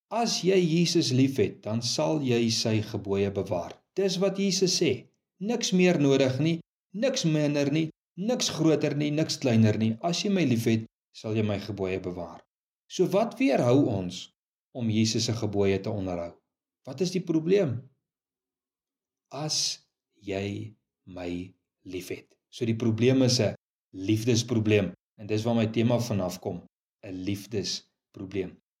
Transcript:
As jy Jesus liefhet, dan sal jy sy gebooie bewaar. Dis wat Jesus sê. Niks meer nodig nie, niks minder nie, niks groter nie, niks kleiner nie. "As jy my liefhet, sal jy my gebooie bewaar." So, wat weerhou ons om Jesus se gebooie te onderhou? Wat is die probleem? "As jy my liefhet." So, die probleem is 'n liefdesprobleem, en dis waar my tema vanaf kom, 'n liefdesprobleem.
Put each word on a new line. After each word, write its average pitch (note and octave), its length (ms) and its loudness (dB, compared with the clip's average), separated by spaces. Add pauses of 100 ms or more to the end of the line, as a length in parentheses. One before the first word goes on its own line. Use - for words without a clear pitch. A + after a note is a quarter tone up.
(100)
As A3+ 320 -2
jy F#3+ 140 4
Jesus E3 560 2
liefhet, B2 500 2
dan A2+ 200 -4
sal D#3 400 -2
jy A#2 280 2
sy A2 300 0
gebooie G2+ 500 -2
bewaar. F#2 420 -4 (220)
Dis F#3 220 0
wat F#3+ 220 0
Jesus F#3 420 2
sê. C#3 280 0 (320)
Niks A3+ 320 -4
meer F3+ 280 4
nodig C3+ 400 4
nie, E3 200 0 (320)
niks B3+ 320 -2
minder D3 460 2
nie, D#3+ 200 -2 (260)
niks A3 320 -2
groter D3+ 480 2
nie, D3 140 -2
niks D#3 260 -2
kleiner A2 420 4
nie. A2 220 0
"As E3+ 240 -2
jy G#3 60 0
my F#3 140 2
liefhet, A2+ 420 2 (260)
sal A2 240 -6
jy A2 60 2
my G#2 160 0
gebooie F#2+ 420 -4
bewaar." F2 400 -10 (480)
So, F3+ 180 0
wat G#3 320 0
weerhou E3 480 4
ons F#2+ 460 -6 (400)
om A#2 180 -4
Jesus A2 340 2
se B2 80 -2
gebooie G2+ 480 0
te A2 100 -6
onderhou? F2+ 420 -6 (540)
Wat B2+ 140 -8
is F3+ 100 0
die F#3 100 -2
probleem? E3 720 0 (1400)
"As - 560 -6 (280)
jy G2+ 600 -6 (300)
my F2+ 500 -8 (300)
liefhet." F#2 500 -12 (160)
So, - 140 -8
die A2+ 120 0
probleem A#2+ 460 4
is A#2+ 180 4
'n G2+ 140 0 (380)
liefdesprobleem, G#2+ 1000 2 (260)
en G#2+ 80 -16
dis G#2+ 180 -2
waar A#2 100 0
my A2+ 120 2
tema A#2 320 2
vanaf F#2 420 -2
kom, F2+ 220 -8 (400)
'n F#2+ 120 -14 (100)
liefdesprobleem. F#2+ 1300 -8 (240)